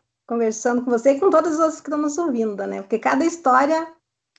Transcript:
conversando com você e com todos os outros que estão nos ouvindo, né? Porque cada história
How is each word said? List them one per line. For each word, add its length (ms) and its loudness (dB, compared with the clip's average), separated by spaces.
conversando 560 -2
com 80 -2
você 220 4
e 60 0
com 120 4
todos 220 4
os 60 -4
outros 220 0
que 60 -14
estão 120 -4
nos 200 -4
ouvindo, 480 -2
né? 160 -8
Porque 160 -4
cada 260 0
história 680 0